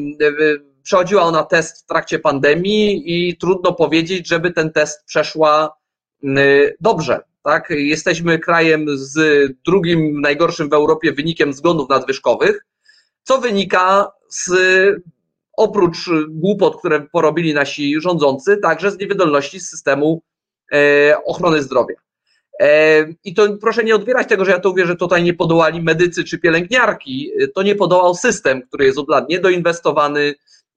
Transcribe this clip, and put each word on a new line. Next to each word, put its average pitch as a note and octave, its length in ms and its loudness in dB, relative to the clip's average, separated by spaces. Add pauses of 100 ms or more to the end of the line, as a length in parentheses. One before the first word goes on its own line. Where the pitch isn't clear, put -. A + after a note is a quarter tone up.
(840)
przechodziła F#3 400 2
ona D#3+ 200 2
test - 400 -2
w - 20 -20
trakcie E3 340 -4
pandemii E3+ 840 0
i E3+ 320 -4
trudno F3+ 360 0
powiedzieć, E3 540 -2
żeby E3+ 240 -2
ten D#3 200 -4
test - 340 -2
przeszła, D#3 720 0 (460)
m, C#3 140 -2 (420)
dobrze, E3 400 0 (240)
tak? D#3 260 -2
Jesteśmy D#3+ 680 -2
krajem D#3+ 480 2
z C#3 320 -4 (460)
drugim E3 560 0
najgorszym D3+ 480 -2
w D3 40 -4
Europie D#3 400 2
wynikiem D3+ 400 -2
zgonów D3 360 -2
nadwyżkowych, C3 760 -2 (580)
co C4 140 0
wynika G3 760 0 (180)
z, - 220 -8 (1080)
oprócz G3 520 0 (200)
głupot, F3 500 0
które D3+ 220 0 (100)
porobili D#3+ 420 0
nasi D3 480 -2
rządzący, E3 560 0
także F#3 340 -2
z F3+ 60 -8
niewydolności F3+ 640 -2
systemu, D3+ 600 -2 (520)
e, C#3+ 520 4
ochrony E3 360 0
zdrowia. B2 340 -2 (640)
E, D#3 380 4 (240)
i F#3+ 100 -12
to G#3 280 2
proszę A3+ 220 -2
nie A3 120 2
odbierać A3+ 320 -2
tego, F#3 180 0
że F#3+ 60 2
ja F3+ 80 2
to F#3+ 100 0
mówię, F#3 160 0
że F3 100 -2
tutaj F3 280 0
nie E3+ 100 0
podołali E3 480 0
medycy E3 420 0
czy - 160 -10
pielęgniarki. E3+ 1000 -2
E, C#3 80 2
to F#3 160 -2
nie G3+ 120 2
podołał F3+ 400 4
system, C#3 460 -2
który C#3+ 240 -2
jest C3 120 2
od D3 120 -6
lat C3+ 200 0
niedoinwestowany, D#3+ 1080 0 (420)